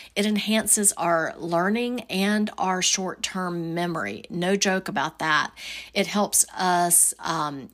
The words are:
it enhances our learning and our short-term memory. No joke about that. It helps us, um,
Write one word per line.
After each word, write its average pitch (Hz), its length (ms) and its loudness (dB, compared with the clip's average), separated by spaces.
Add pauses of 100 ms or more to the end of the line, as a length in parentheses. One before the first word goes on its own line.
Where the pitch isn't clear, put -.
(140)
it 202 100 2
enhances 214 680 2
our 165 440 0
learning 220 640 0
and 208 540 0
our 185 240 0
short-term 175 920 -2
memory. 165 560 -4
No 175 240 0
joke 190 320 2
about 143 320 -2
that. 151 320 2 (420)
It 196 140 0
helps 202 400 2 (100)
us, 175 600 4
um, 151 560 -4